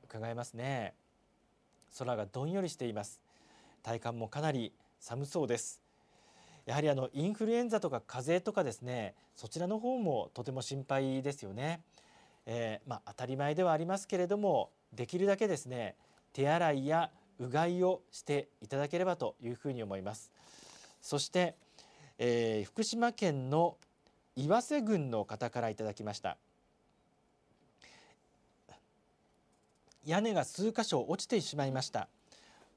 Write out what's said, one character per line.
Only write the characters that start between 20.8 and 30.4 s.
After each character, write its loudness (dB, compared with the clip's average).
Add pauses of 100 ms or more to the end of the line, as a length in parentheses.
そ -2
し -2
て、 2 (640)
え 4
ー、 -2
福 -2
島 2
県 0
の 4 (580)
岩 4
瀬 0
郡 2
の 0
方 -4
か -2
ら 0
い -6
た -4
だ -2
き -10
ま -4
し -8
た。 -4 (3750)
屋 2
根 2
が 4